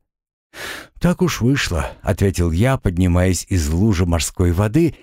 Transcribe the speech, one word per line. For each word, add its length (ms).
"Так 220
уж 200
вышло", — 500
ответил 500
я, 260
поднимаясь 720
из 200
лужи 360
морской 460
воды 520